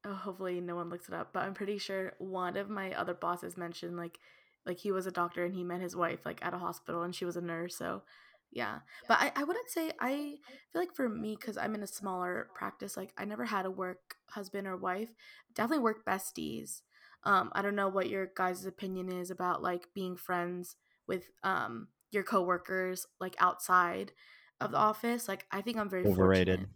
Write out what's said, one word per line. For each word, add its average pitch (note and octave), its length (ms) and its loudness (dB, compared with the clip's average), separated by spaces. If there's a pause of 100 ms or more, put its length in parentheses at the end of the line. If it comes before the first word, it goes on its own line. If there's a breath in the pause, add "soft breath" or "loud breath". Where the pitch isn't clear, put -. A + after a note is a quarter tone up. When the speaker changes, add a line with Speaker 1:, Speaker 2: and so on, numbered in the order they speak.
Speaker 1:
oh, G3+ 100 -6
hopefully F#3 460 -2
no F3 160 -4
one E3+ 140 -4
looks F3 180 -10
it F3+ 60 -6
up, - 180 -6
but F3+ 120 0
I'm G3 100 -4
pretty G3+ 240 -2
sure F#3+ 400 -2
one F#3 380 -2
of G3+ 140 -2
my F#3+ 240 -4
other F3+ 200 -2
bosses F3 420 -4
mentioned, F3 400 -6
like, E3+ 220 -8 (480 soft breath)
like, F3 120 -4
he G3+ 140 0
was F#3 140 0
a F#3 60 -2
doctor F3 320 0
and F#3 100 0
he F3+ 100 -4
met F3 160 -2
his F3+ 160 -4
wife, E3+ 300 0
like, - 180 -6
at F3+ 100 -2
a F3 40 -6
hospital E3+ 440 -4
and F3+ 120 -4
she - 100 -4
was F3 120 -2
a F3 40 -2
nurse. E3+ 360 -4
So, - 280 -4 (480 soft breath)
yeah. - 280 -4 (280 loud breath)
But A#3 120 8
I, C#4+ 160 4
I C#4+ 80 0
wouldn't A4+ 260 -4
say, D#4+ 300 -2
I C#4+ 380 -2 (340 loud breath)
feel E4+ 100 0
like F4+ 120 -4
for B3+ 140 0
me, G#3+ 280 -4
'cause G#3 200 -8
I'm G#3+ 180 -2
in G#3 80 -4
a G3 40 -6
smaller F#3 680 -4
practice, G3 420 -6
like, F#3+ 200 -8
I - 80 -6
never G#3+ 220 -4
had G3 200 0
a F#3+ 40 0
work F#3 460 -6 (140)
husband G3 380 -6
or F#3 80 -2
wife, F#3+ 380 -2 (400 loud breath)
definitely A#3+ 280 2
work A3 240 2
besties. - 760 -4 (420 soft breath)
Um, F#3+ 300 6
I G3 80 2
don't G3+ 140 0
know G3 120 4
what F#3+ 220 2
your F#3+ 260 -2
guys' F#3 300 0
opinion F#3 440 -4
is F3+ 200 -4
about, F3+ 320 0
like, F3 320 -2
being F#3 220 -2
friends F3+ 600 -2 (320)
with, F3+ 220 -2 (120)
um, A#2 460 0 (240)
your G3+ 120 2
coworkers, F#3 840 0 (140)
like, F#3 200 -4
outside F3+ 720 4 (480 soft breath)
of G3+ 120 0
the - 60 4
office. A#3 500 4
Like, G3 220 -6
I F#3+ 120 -2
think A#3 160 -2
I'm G3+ 120 0
very F#3 140 0
Speaker 2:
Overrated. F#2 560 8
Speaker 1:
fortunate. F#2+ 160 -4